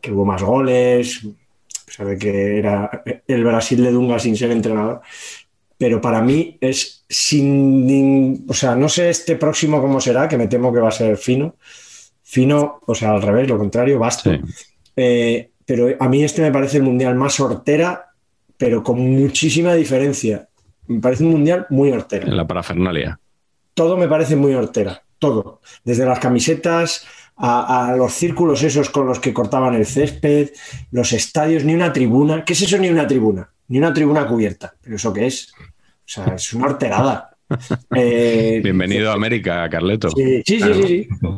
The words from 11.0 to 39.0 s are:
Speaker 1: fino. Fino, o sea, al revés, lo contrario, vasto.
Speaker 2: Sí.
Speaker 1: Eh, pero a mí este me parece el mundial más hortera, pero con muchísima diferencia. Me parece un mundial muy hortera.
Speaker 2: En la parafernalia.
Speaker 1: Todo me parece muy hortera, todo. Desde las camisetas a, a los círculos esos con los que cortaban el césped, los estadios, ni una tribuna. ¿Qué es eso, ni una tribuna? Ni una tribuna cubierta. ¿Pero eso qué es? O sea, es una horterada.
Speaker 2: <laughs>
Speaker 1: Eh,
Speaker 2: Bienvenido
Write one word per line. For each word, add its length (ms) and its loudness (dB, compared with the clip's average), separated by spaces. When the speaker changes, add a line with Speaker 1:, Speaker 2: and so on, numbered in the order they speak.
Speaker 1:
fino. 380 -2
Fino, 640 0
o 80 -2
sea, 200 0
al 100 0
revés, 260 2
lo 80 0
contrario, 400 0
vasto. 340 -2
Speaker 2:
Sí. 80 -2
Speaker 1:
Eh, 540 0
pero 220 0
a 80 0
mí 160 4
este 200 0
me 80 2
parece 260 0
el 60 4
mundial 320 2
más 240 -2
hortera, 720 -2
pero 260 0
con 160 -2
muchísima 720 2
diferencia. 760 0
Me 140 -4
parece 240 0
un 80 4
mundial 400 2
muy 200 4
hortera. 360 -4
Speaker 2:
En 100 0
la 80 -2
parafernalia. 720 -4
Speaker 1:
Todo 240 0
me 100 2
parece 280 2
muy 180 4
hortera, 480 -4
todo. 440 -2
Desde 220 0
las 140 0
camisetas 880 -2
a, 500 0
a 80 0
los 180 0
círculos 480 0
esos 300 0
con 160 0
los 120 -2
que 140 -2
cortaban 400 0
el 140 0
césped, 640 0
los 200 -2
estadios, 520 0
ni 100 2
una 180 0
tribuna. 540 2
¿Qué 80 -2
es 80 0
eso, 160 0
ni 100 2
una 200 2
tribuna? 420 0
Ni 100 0
una 120 2
tribuna 360 2
cubierta. 520 -4
¿Pero 180 -12
eso 140 -4
qué 140 -2
es? 260 -6
O 100 -18
sea, 220 -4
es 180 -10
una 140 -2
horterada. 600 -2
Speaker 2:
<laughs> 80 -4
Speaker 1:
Eh, 680 2
Speaker 2:
Bienvenido 480 0